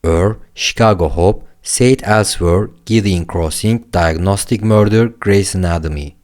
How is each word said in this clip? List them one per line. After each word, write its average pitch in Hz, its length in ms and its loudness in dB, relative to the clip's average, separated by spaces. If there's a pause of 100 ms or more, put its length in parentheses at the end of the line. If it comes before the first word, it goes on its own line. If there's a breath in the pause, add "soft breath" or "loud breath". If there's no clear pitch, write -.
Earl, 85 300 2 (220 soft breath)
Chicago 98 540 0
Hope, 95 360 0 (180 soft breath)
Saint - 400 0
Elsewhere, 101 680 0 (140)
Gideon 101 480 0
Crossing, 107 600 -4
Diagnostic 90 720 0
Murder, 110 440 4 (120)
Grey's 98 340 0
Anatomy. 80 680 -4